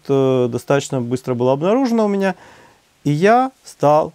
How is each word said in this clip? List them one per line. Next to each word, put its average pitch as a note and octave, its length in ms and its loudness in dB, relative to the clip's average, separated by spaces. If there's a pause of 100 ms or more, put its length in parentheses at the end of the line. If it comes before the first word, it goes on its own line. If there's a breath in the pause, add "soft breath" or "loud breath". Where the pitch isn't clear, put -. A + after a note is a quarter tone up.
э, C3 420 2
достаточно C3+ 500 -4
быстро B2 340 -6
было B2 180 0
обнаружено A3+ 540 0
у - 20 -2
меня, G3 260 -2 (720 loud breath)
и C#3+ 80 0
я A3+ 400 2 (120)
стал D3+ 500 0